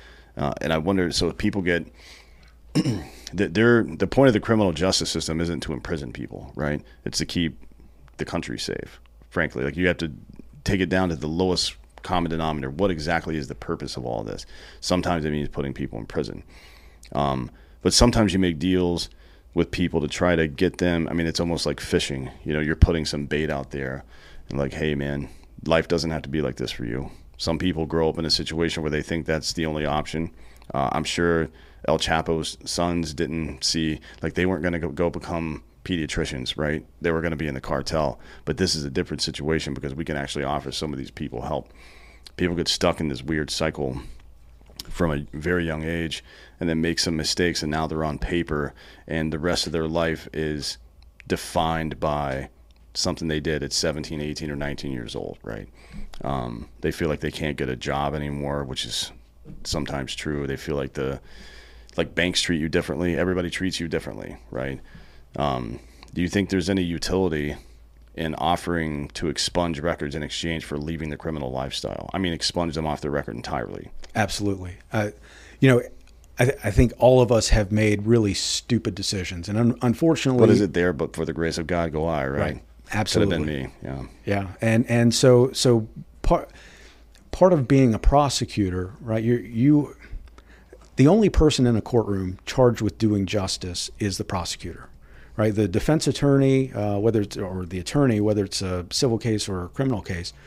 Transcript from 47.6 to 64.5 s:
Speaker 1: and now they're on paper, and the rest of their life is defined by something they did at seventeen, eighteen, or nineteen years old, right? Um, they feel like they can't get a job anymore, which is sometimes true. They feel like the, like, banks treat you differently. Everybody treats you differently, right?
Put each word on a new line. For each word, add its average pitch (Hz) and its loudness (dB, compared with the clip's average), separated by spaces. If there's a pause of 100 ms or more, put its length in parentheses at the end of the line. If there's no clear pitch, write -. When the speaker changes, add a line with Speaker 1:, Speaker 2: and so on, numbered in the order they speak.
Speaker 1:
and 78 -4
now 78 -2
they're 78 -4
on 76 -2
paper, 78 -2 (340)
and 78 -2
the 80 -2
rest 85 -2
of 76 -6
their 80 -2
life 80 -2
is 76 -4 (500)
defined 80 -2
by 71 -2 (440)
something 85 -4
they 78 0
did 76 -2
at 69 -6
seventeen, 78 -4
eighteen, 76 -6
or 71 -6
nineteen 71 -6
years 60 -8
old, - -10
right? 52 -10 (560)
Um, 60 -6 (140)
they 80 0
feel 82 -2
like 73 -2
they 78 -4
can't 73 -4
get 67 -2
a 64 -4
job 71 -4
anymore, 71 -4
which 65 -6
is - -6 (520)
sometimes 69 -4
true. 71 -4
They 67 -4
feel 76 -6
like 69 -4
the, 67 -4 (760)
like, 85 -2
banks 87 2
treat 85 2
you 80 0
differently. 85 0
Everybody 90 0
treats 92 -2
you 85 -4
differently, 62 -6 (120)
right? 65 -6 (560)